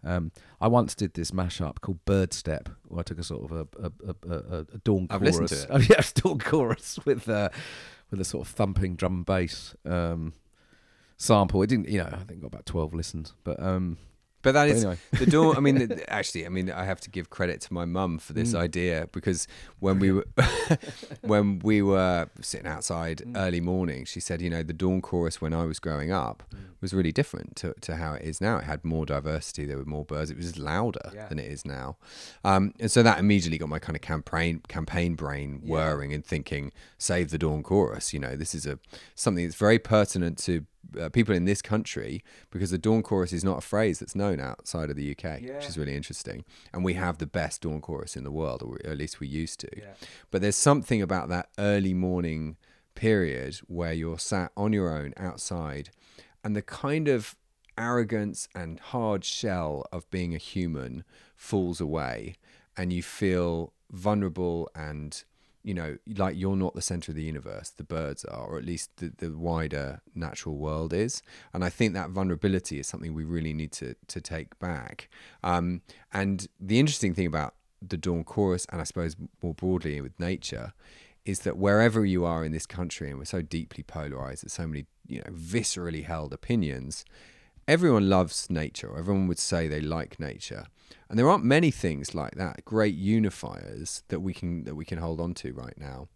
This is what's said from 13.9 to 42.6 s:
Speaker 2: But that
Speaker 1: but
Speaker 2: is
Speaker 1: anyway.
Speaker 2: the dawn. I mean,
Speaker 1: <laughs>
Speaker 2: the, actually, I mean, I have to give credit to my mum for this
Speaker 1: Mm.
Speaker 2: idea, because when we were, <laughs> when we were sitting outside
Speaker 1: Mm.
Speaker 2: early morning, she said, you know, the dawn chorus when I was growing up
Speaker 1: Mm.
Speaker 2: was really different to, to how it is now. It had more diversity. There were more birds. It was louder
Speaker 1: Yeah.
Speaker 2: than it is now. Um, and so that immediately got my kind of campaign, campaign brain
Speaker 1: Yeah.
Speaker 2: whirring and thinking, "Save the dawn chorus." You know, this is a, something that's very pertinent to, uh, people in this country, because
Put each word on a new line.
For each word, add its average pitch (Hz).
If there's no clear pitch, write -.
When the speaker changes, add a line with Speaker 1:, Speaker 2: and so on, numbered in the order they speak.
Speaker 2:
But 131
that 147
Speaker 1:
but 147
Speaker 2:
is 117
Speaker 1:
anyway. 90
Speaker 2:
the -
dawn. 156
I -
mean, 139
Speaker 1:
<laughs> 127
Speaker 2:
the, 85
actually, 92
I 85
mean, 92
I 92
have 95
to -
give 87
credit 87
to -
my 87
mum 87
for -
this 113
Speaker 1:
Mm. 85
Speaker 2:
idea, 85
because 90
when 95
we 95
were, 95
<laughs> -
when 104
we 104
were 92
sitting -
outside 82
Speaker 1:
Mm. 120
Speaker 2:
early 90
morning, 87
she -
said, 85
you 87
know, 82
the 80
dawn 92
chorus 85
when 80
I 82
was 78
growing 76
up 69
Speaker 1:
Mm. -
Speaker 2:
was 95
really 90
different -
to, -
to 82
how 80
it 64
is 78
now. 104
It 65
had 76
more 80
diversity. 76
There 69
were 67
more 76
birds. 76
It 67
was 85
louder 87
Speaker 1:
Yeah. -
Speaker 2:
than 76
it 62
is 71
now. 67
Um, 98
and 113
so 120
that 113
immediately 90
got 78
my 78
kind 80
of 76
campaign, 82
campaign 87
brain 71
Speaker 1:
Yeah. 80
Speaker 2:
whirring 76
and 76
thinking, 71
"Save 87
the 78
dawn 76
chorus." 92
You 76
know, 65
this 78
is 73
a, 71
something 90
that's 82
very 110
pertinent 95
to, 82
uh, 80
people 110
in 87
this 101
country, 82
because 92